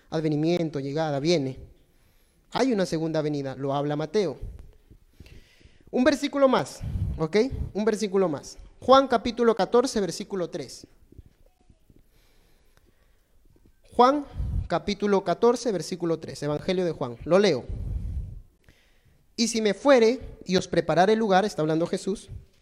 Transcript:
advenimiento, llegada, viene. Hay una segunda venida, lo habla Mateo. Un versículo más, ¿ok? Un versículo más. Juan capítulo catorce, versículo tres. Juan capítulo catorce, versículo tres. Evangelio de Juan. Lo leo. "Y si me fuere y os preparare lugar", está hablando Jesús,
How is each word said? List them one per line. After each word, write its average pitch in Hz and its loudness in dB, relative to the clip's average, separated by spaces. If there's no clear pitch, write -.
advenimiento, 160 0
llegada, 143 -2
viene. 143 0
Hay 262 0
una 190 0
segunda 160 -2
venida, 143 -4
lo 135 -4
habla 147 -2
Mateo. 156 -2
Un 254 2
versículo 277 4
más, 196 0
¿ok? 160 -2
Un 202 -2
versículo 196 0
más. - -10
Juan 269 6
capítulo 233 0
catorce, 233 0
versículo 180 -6
tres. - -14
Juan 277 4
capítulo 196 0
catorce, 233 2
versículo 170 -4
tres. - -14
Evangelio 175 -2
de 156 -2
Juan. 120 -8
Lo 170 6
leo. 160 2
"Y 226 2
si 226 -2
me 214 2
fuere 254 2
y 180 0
os 175 0
preparare 170 2
lugar", 196 2
está 202 -4
hablando 160 0
Jesús, - -6